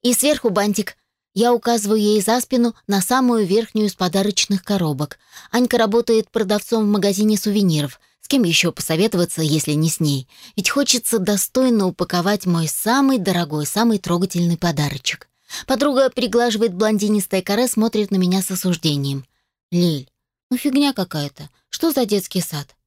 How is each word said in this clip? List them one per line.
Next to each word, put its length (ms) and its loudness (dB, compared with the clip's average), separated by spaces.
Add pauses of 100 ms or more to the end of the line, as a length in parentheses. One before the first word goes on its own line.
И 140 2
сверху 340 2
бантик.'" 480 -2 (380)
Я 180 4
указываю 480 0
ей 220 4
за 180 0
спину 340 0 (120)
на 160 0
самую 440 2
верхнюю 400 0
из 80 -4
подарочных 720 -2
коробок. 540 -2 (320)
Анька 260 2
работает 540 2
продавцом 540 0
в 40 2
магазине 480 2
сувениров. 640 0 (200)
С 80 -20
кем 140 2
еще 300 2
посоветоваться, 680 0
если 300 0
не 160 2
с 120 -4
ней? 260 -2 (300)
Ведь 120 -2
хочется 500 0
достойно 680 0
упаковать 600 -2
мой 200 2
самый 520 0
дорогой, 480 -2
самый 320 2
трогательный 580 0
подарочек. 720 -4 (380)
Подруга 440 2
приглаживает 640 0
блондинистое 680 0
каре, 280 -2
смотрит 420 0
на 60 0
меня 260 2
с 80 -6
осуждением. 720 -4 (460)
"Лиль, 400 -2 (400)
ну 60 -2
фигня 360 0
какая-то. 560 -6 (220)
Что 200 -2
за 140 0
детский 360 -2
сад?" 360 -10 (100)